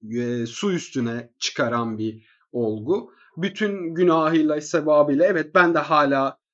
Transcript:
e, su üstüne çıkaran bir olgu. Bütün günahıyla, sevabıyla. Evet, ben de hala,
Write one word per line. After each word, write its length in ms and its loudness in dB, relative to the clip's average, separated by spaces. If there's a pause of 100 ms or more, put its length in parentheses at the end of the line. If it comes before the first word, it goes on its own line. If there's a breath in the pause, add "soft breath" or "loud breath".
(160)
e, 300 -2
su 260 -4
üstüne 580 -4 (100)
çıkaran 580 -4
bir 280 -8 (260 soft breath)
olgu. 600 -4 (260 soft breath)
Bütün 560 -4
günahıyla, 680 2
sevabıyla. 640 2
Evet, 300 -2
ben 180 4
de 60 2
hala, 580 0 (160)